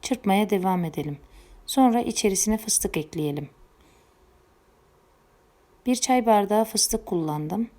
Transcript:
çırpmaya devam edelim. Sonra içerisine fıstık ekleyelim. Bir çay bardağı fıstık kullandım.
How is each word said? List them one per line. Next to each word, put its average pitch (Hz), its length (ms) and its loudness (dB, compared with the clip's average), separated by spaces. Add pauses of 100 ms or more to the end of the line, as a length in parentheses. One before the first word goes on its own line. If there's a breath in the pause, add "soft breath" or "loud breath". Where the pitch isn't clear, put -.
çırpmaya 208 480 0
devam 185 360 0
edelim. 147 320 -6 (480 soft breath)
Sonra 240 360 4
içerisine 214 560 0
fıstık - 400 -2
ekleyelim. 147 520 -4 (2250 soft breath)
Bir 254 100 2
çay 254 300 2
bardağı 208 400 4
fıstık - 400 -2
kullandım. 160 720 -4